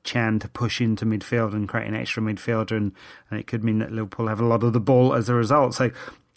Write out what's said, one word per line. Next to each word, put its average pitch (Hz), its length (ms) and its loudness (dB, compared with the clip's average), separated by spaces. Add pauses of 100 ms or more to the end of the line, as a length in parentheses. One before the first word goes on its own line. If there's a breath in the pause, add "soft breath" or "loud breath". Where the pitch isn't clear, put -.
Can 110 380 0
to 104 80 -10
push - 340 -4
into 110 240 0
midfield 110 480 -2
and 104 160 -4
create 110 180 -4
an 104 60 -6
extra 110 300 -4
midfielder, 110 480 -2
and, 104 220 -2 (360 loud breath)
and 107 100 -6
it 107 60 -10
could 113 180 -6
mean 110 140 2
that 110 140 -2
Liverpool 110 360 -6
have 107 120 -2
a 117 60 2
lot 117 180 4
of 120 100 4
the 120 60 4
ball 127 340 6
as 120 160 0
a 123 60 2
result. 123 400 4
So 123 160 0 (460 loud breath)